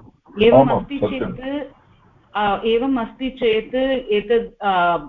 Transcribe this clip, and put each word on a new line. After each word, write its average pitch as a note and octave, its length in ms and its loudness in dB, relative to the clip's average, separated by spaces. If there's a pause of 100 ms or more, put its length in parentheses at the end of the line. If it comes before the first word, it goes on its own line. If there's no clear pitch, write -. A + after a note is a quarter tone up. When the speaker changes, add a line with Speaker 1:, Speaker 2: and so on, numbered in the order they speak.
(420)
Speaker 1:
एवम् G#3+ 180 8
Speaker 2:
आमाम्, C3 200 4
Speaker 1:
अस्ति - 160 -8
Speaker 2:
सत्यम्। - 400 -4
Speaker 1:
चेत् C4+ 480 -10 (500)
अ, G3+ 300 -2
एवम् A#3+ 340 0
अस्ति B3 320 -6
चेत् A3+ 440 -2 (360)
एतद्, G#3+ 520 -2
अ, F3 360 2 (100)